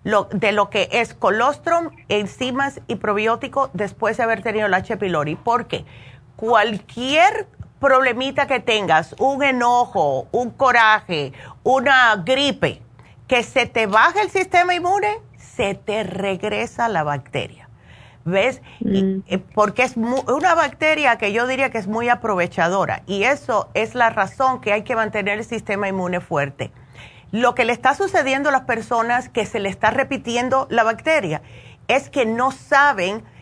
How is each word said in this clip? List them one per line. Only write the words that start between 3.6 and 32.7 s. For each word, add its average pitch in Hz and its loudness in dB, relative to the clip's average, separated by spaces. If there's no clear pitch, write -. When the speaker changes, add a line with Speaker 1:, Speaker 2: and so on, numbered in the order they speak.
Speaker 1:
después 208 -4
de 254 -2
haber 226 -2
tenido 208 -2
el 190 2
H. 196 -2
pylori, 160 -2
porque - -2
cualquier 262 2
problemita 262 2
que 262 -2
tengas, 185 2
un 269 0
enojo, 240 0
un 240 -2
coraje, 214 2
una 254 4
gripe, 254 0
que 247 2
se 240 -2
te 226 -2
baje 330 4
el 381 -2
sistema 359 0
inmune, 392 -2
se - -4
te 208 -4
regresa 202 -4
la 185 -2
bacteria. 143 -6
¿Ves? 202 0
Y, 196 0
Speaker 2:
Mm. 190 -2
Speaker 1:
eh, 185 -4
porque 208 0
es 254 -2
mu-, 240 -2
una 302 2
bacteria 302 0
que 208 -2
yo 233 0
diría 262 -2
que 247 -6
es 190 -6
muy 226 -2
aprovechadora 185 0
y 196 -2
eso 254 0
es 220 -2
la 240 4
razón 247 -2
que 214 -2
hay 214 0
que 247 -4
mantener 208 -2
el 226 -8
sistema 208 -4
inmune 180 -4
fuerte. 139 -4
Lo 247 2
que 247 0
le 233 0
está 262 0
sucediendo 277 0
a 285 2
las 262 0
personas 240 -2
que 220 -4
se 220 -6
le 196 -4
está 202 0
repitiendo 247 -2
la 233 2
bacteria 220 0
es 269 0
que 269 0
no 233 0
saben 247 0